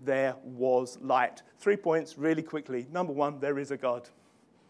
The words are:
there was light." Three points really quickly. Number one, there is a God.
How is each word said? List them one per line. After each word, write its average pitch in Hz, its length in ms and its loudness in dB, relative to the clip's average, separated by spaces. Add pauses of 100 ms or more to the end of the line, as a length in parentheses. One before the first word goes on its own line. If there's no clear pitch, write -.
there 135 440 2
was 127 560 0
light." 127 420 0 (160)
Three 202 180 2
points 165 400 0
really 156 280 2
quickly. 131 480 -6
Number 180 200 -2
one, 143 280 0
there 139 180 -2
is 139 140 -6
a 139 40 -2
God. 123 320 -2 (600)